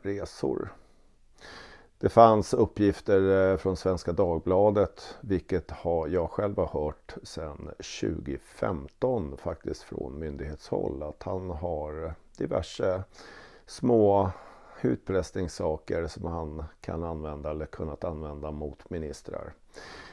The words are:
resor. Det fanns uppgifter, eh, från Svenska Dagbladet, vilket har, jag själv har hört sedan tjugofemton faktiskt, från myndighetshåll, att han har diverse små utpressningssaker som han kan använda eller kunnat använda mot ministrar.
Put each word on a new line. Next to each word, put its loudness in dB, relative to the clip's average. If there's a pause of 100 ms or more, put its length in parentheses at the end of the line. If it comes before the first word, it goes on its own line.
resor. -4 (1300)
Det 2
fanns 10
uppgifter, 4
eh, 4
från 0
Svenska 0
Dagbladet, 2
vilket -2
har, -2
jag 0
själv -2
har 2
hört -6
sedan -10 (100)
tjugofemton -4
faktiskt, -8
från -10
myndighetshåll, -6
att -10
han -6
har -6 (240)
diverse -2 (640)
små 4 (520)
utpressningssaker -2
som -10
han -6 (160)
kan -6
använda -6
eller -6
kunnat -8
använda -8
mot -10
ministrar. -10 (600)